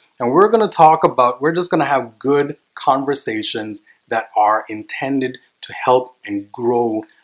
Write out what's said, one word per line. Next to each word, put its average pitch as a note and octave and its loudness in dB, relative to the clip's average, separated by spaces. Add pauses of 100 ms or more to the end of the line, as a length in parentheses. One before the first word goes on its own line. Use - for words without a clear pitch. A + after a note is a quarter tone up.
(200)
and A#2+ -2
we're F#3+ 6
gonna A3 2
talk D#3+ 4
about, B2 2
we're D#3 0
just F3 -2
gonna D#3 0
have C3 -4
good C#3+ 0 (160)
conversations A2 -2 (240)
that A2+ -4
are G#2+ 2
intended B2+ -6 (240)
to - -16
help - 0 (100)
and G2+ -8
grow A#2+ -2 (180)